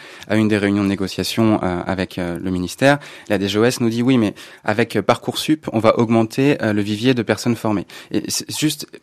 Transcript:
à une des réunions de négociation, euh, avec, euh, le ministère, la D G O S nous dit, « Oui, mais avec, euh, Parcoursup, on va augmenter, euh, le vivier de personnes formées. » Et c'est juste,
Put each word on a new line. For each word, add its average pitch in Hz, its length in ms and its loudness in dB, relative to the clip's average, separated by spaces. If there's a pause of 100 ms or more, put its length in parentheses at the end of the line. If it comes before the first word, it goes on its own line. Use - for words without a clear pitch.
(280)
à 107 100 0
une 110 100 4
des 104 100 2
réunions 101 240 2
de 98 80 2
négociation, 98 720 0
euh, 90 240 -2
avec, 92 320 -4
euh, 87 240 -4
le 92 80 -4
ministère, 92 480 2 (300)
la 101 100 0
D 98 100 -2
G 101 120 0
O 110 40 4
S 123 160 2
nous 120 100 0
dit, « 117 120 -2
Oui, 127 160 4
mais 107 160 2 (300)
avec, 110 320 0
euh, 101 80 0
Parcoursup, - 680 0
on - 60 0
va 107 220 4
augmenter, 113 640 2
euh, 110 100 2
le 104 80 0
vivier 107 320 0
de 123 80 -2
personnes 113 340 0
formées. » 107 300 -2 (260)
Et - 160 -2
c'est - 300 -6
juste, 151 300 -2 (160)